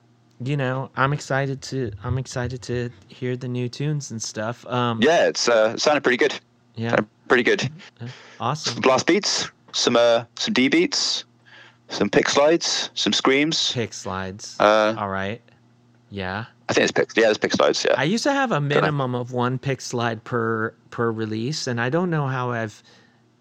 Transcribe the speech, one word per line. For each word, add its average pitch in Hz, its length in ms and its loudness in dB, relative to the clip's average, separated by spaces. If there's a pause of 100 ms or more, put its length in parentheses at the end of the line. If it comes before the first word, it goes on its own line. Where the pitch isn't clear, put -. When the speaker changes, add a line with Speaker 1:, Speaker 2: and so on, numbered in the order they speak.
(440)
Speaker 1:
you 143 140 -2
know, 131 380 -2
I'm 139 180 4
excited 135 500 -2
to, 127 280 -6 (120)
I'm 127 140 -4
excited 127 460 -6
to 120 260 -4 (200)
hear 127 280 -6
the 127 100 -8
new 123 220 -4
tunes 143 400 -4
and 113 120 -8
stuff. 110 440 -8
Um, 120 360 0
Speaker 2:
Yeah, 117 260 4
it's, - 200 0
uh, 113 280 4
it 117 60 -4
sounded 147 220 2
pretty 123 140 4
good. 147 160 2 (420)
Speaker 1:
Yeah. 113 160 -4
Speaker 2:
Sounded 117 160 2 (200)
pretty 123 160 4
good. 107 260 2 (320)
Speaker 1:
Yeah. 117 60 -10 (320)
Awesome. 131 340 -4
Speaker 2:
Some 117 80 -8
blast 127 240 4
beats, - 460 0 (220)
some, - 220 2
uh, 117 280 6 (140)
some 113 180 -2
D 127 120 4
beats, - 580 0 (640)
some 101 200 -2
pick - 180 2
slides, - 680 2
some - 180 0
screams. 147 580 2
Speaker 1:
Pick 113 220 -4
slides. 95 640 -8
Speaker 2:
Uh, 107 380 4
Speaker 1:
All 104 120 -4
right. 98 320 -4 (680)
Yeah. 98 360 -6 (240)
Speaker 2:
I - 40 0
think 139 100 4
it's 82 80 2
pick, - 240 0
yeah, 110 140 4
it's 107 80 2
pick - 140 -2
slides, - 340 2
yeah. - 120 2
Speaker 1:
I 135 80 0
used 220 180 0
to 285 100 2
have 269 180 0
a 175 40 0
Speaker 2:
Don't 143 140 0
know. 143 60 0
Speaker 1:
minimum 143 400 0
of 123 180 -6
one 123 260 0
pick 135 220 -4
slide 117 420 -4
per, 113 480 -2 (180)
per 117 220 0
release, 113 560 -4
and 117 140 -2
I 123 80 0
don't 175 200 0
know 151 180 0
how 127 240 -2
I've 113 300 -6 (600)